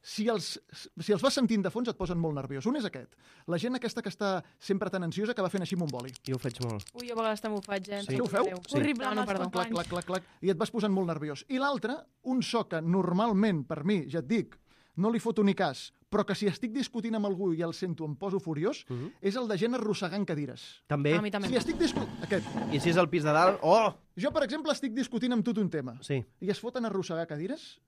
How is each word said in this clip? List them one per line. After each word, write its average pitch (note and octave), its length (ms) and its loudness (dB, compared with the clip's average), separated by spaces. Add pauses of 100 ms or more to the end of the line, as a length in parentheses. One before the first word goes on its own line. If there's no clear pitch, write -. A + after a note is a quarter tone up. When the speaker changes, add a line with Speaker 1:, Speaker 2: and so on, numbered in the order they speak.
Speaker 1:
si G#3+ 200 -2
els, A3 340 -2 (380)
si F#3+ 140 0
els F#3+ 100 4
vas C4 100 6
sentint A3+ 300 4
de F3 80 0
fons A#3+ 180 -2
et - 80 -4
posen F3+ 220 -2
molt D#3+ 160 0
nerviós. C3+ 320 -6
Un C4 100 2
és A#3+ 80 -2
aquest, B2+ 300 -10 (320)
la E3+ 100 0
gent B3 160 0
aquesta A#3 300 -4
que G3+ 60 -4
està F#3+ 340 -2 (160)
sempre G3 320 0
tan F#3+ 100 -2
ansiosa G3 320 -2
que G#3+ 80 -2
va F3+ 80 0
fent F#3+ 140 -2
així E3 100 -4
amb F3 80 0
un D#3 80 -2
boli. B2+ 220 -8 (120)
Speaker 2:
Jo C3 120 -2
ho - 20 -4
faig B2 240 -4
molt. A2 220 -4 (100)
Speaker 3:
Ui, B3 140 -10
jo A#3+ 60 -8
a A3+ 100 -2
vegades G#3+ 180 0
també G#3+ 160 -2
ho G3 60 -4
faig, G3 260 -6
eh? G3+ 120 -4
Em G3+ 40 -8
Speaker 2:
Sí. A3 120 -2
Speaker 3:
sap A#3+ 40 2
Speaker 1:
Ho B3 60 0
feu? G#3 180 2
Speaker 3:
greu. F#4 220 -4
Speaker 2:
Sí. F3+ 100 0
Speaker 4:
Horrible C4+ 260 2
Speaker 3:
No, B3+ 120 0
no, G#3 60 2
Speaker 4:
amb - 100 0
els F#3+ 80 0
Speaker 3:
perdó. F#3 100 -2
Speaker 1:
Clac, - 20 -8
clac, F#3 180 0
Speaker 4:
companys. E3+ 200 -2
Speaker 1:
clac, F3 160 -4
clac, F#3 160 -2
clac, - 220 -18
i F3+ 80 2
et E3 80 2
vas G#3+ 100 0
posant G#3 240 2
molt F#3+ 140 2
nerviós. D3+ 420 -4
I C4 80 -2
l'altre, C4+ 380 0 (260)
un B3+ 220 0
so A#3 260 0
que E3 140 -2
normalment F#3 840 4
per D3 180 -6
mi, F#3 240 0
ja D#3 120 -2
et E3 80 -6
dic, G#3 280 0 (420)
no G3 120 2
li A#3 100 2
foto G#3+ 240 2
ni G3 120 6
cas, - 360 -2 (200)
però G3+ 120 4
que F#3+ 120 0
si G#3 100 -2
estic G#3+ 260 -2
discutint A3+ 440 -2
amb G#3 100 0
algú F#3+ 300 0
i E3 80 -2
el E3 100 -2
sento, E3 320 -4
em D3+ 100 -4
poso G3 240 -2
furiós, E3 480 -2
Speaker 2:
Mhm. B2+ 240 -6 (100)
Speaker 1:
és G3 140 0
el B3 120 -2
de G#3 100 0
gent A3+ 160 2
arrossegant G#3 500 -2
cadires. C#3+ 640 -6
Speaker 2:
També. D3 320 4
Speaker 3:
A G#3 60 4
mi G#3 80 -2
també. G3+ 160 -2
Speaker 1:
Si C4 80 0
estic D#4 240 0
discu-, - 260 2 (160)
aquest. - 240 -2 (260)
Speaker 2:
I D3 80 2
si E3+ 120 2
és E3 60 6
el E3+ 120 6
pis E3 140 0
de D3+ 100 2
dalt... F3+ 300 6
Oh! G#3+ 320 6 (200)
Speaker 1:
Jo, A3+ 160 0
per D4+ 120 2
exemple, C#4+ 280 0
estic B3+ 220 -2
discutint B3 400 0
amb A3 100 2
tu A#3+ 80 2
d'un G3 160 2
tema. B2+ 340 -4
Speaker 2:
Sí. C3+ 220 -2 (180)
Speaker 1:
I F#3 100 -4
es G3 80 -2
foten A#3+ 260 -4
a A3 40 -2
arrossegar E3+ 360 -2
cadires E3+ 640 -8